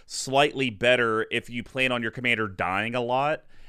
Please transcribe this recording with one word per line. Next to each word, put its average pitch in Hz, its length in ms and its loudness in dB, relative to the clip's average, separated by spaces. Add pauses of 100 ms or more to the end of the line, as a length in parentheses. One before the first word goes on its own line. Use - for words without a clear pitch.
slightly 135 640 2
better 117 600 2
if 117 180 -4
you 120 140 -8
plan 131 280 -2
on 120 100 -2
your 113 100 -4
commander 120 360 0
dying 95 480 -2
a 123 60 -2
lot. 131 420 -2 (260)